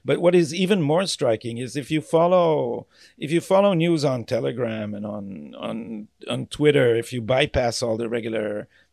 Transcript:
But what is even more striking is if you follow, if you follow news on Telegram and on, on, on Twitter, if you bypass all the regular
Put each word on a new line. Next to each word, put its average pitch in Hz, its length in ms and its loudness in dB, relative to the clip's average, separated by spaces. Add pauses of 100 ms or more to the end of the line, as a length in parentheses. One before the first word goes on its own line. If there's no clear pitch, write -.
But 139 160 0
what 175 140 4
is 165 200 4
even 185 280 2
more 156 240 0
striking 117 540 -2
is 123 160 -8
if 143 160 -8
you 156 100 0
follow, 160 840 2 (300)
if 151 140 -8
you 165 80 2
follow 196 340 4
news 165 300 2
on 127 220 -2
Telegram 113 680 -4
and 104 100 -8
on, 98 520 -10
on, 110 500 -10 (200)
on 120 200 -6
Twitter, 139 480 4
if 117 180 -4
you 123 80 -6
bypass 127 640 0
all 113 140 -2
the 113 120 -4
regular 110 580 -4 (260)